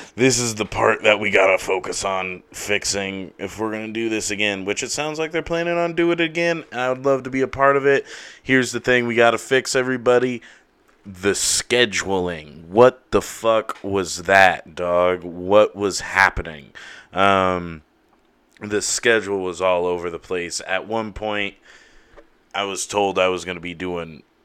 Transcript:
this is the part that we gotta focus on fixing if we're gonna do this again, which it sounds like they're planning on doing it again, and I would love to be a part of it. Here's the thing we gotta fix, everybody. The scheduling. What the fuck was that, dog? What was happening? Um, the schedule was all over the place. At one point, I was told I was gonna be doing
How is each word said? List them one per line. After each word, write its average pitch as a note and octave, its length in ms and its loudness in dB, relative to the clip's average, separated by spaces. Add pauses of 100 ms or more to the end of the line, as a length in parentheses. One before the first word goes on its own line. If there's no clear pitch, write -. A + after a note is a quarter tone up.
(160)
this A#2+ 240 2
is A#2 160 -4
the G#2+ 100 -4
part A2 380 0
that G#2 180 4
we G#2 100 -2
gotta F#2+ 260 4
focus - 460 -4
on F#2 480 -6
fixing G2 840 -4
if F#2 200 -10
we're A2 140 -4
gonna A2 220 -10
do A2+ 160 -4
this A2 200 -4
again, G2+ 360 -2
which G2+ 180 -4
it B2 80 -8
sounds D3+ 280 -6
like D#3+ 120 -4
they're E3 100 -4
planning E3+ 360 -4
on E3+ 180 -2
doing E3+ 240 0
it - 20 0
again, E3 480 -2
and A#2+ 120 -6
I B2+ 80 0
would C3 160 -4
love C3+ 180 2
to C3 60 -10
be C3 100 -4
a C3 80 2
part C3+ 300 2
of C3+ 80 -2
it. C#3 200 2 (380)
Here's B2 300 0
the A#2+ 80 -4
thing B2 260 2
we A#2 80 -2
gotta A#2 220 6
fix, C3 360 0
everybody. B2+ 680 0 (640)
The G2 260 -2
scheduling. F2+ 1300 -2
What A#2 460 6
the G2+ 100 4
fuck - 600 -2
was G2 420 -4
that, F#2 520 4
dog? F2 480 2
What F2+ 540 4
was G2 240 -2
happening? E2 720 0 (420)
Um, F#2 720 2 (760)
the G#2 220 -4
schedule G2+ 600 0
was F2+ 200 -6
all F2+ 240 2
over F2 240 -2
the E2 100 -8
place. F2 480 -8
At F#2 220 -4
one A2 240 -4
point, G#2 420 -6 (960)
I G2+ 120 -2
was G2 200 -6
told G2 320 -2
I F#2 120 2
was F2 160 -4
gonna F2 160 -10
be F2 120 -10
doing E2+ 500 -8 (220)